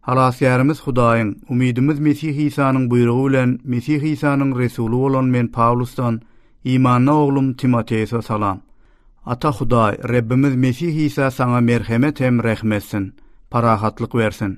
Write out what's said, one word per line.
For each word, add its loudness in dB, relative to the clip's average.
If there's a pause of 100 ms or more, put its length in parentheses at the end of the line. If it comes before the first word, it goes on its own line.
Halas 0
ýerimiz 2
Hudaýyň, 2 (180)
umydymyz 0
Mesih 0 (100)
Isanyň 0
buyrugy 2
bilen 2
Mesih -2
Isanyň 0
resuli -2
bolan 0
men 0
Paulusdan, 0 (440)
imanyna 4
oglum 2
Timoteosa -2
salam. -4 (640)
Ata -2
Hudaý, 0
Rebbimiz 0
Mesih 0 (120)
Isa 0
saňa 0
merhemet 0
hem 2
rehmetsin, -2 (460)
parahatlyk 0
bersin. -2